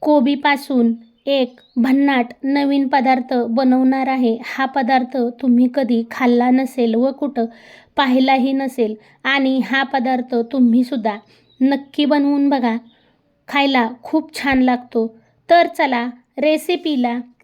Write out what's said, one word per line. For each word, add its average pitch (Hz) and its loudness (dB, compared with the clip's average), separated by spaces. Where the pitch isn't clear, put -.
कोबीपासून 277 0
एक 262 -2
भन्नाट 262 0
नवीन 277 0
पदार्थ 262 0
बनवणार 262 2
आहे. 254 0
हा - -4
पदार्थ 262 -2
तुम्ही 247 4
कधी 240 0
खाल्ला 240 2
नसेल 254 0
व 254 0
कुठं 269 -4
पाहिलाही 269 2
नसेल 262 -2
आणि 262 0
हा 269 -2
पदार्थ 254 -2
तुम्हीसुद्धा 240 0
नक्की 277 -2
बनवून 285 2
बघा, 254 0
खायला 269 0
खूप 311 -4
छान 262 0
लागतो. 247 -2
तर 339 6
चला 262 -2
रेसिपीला 302 -2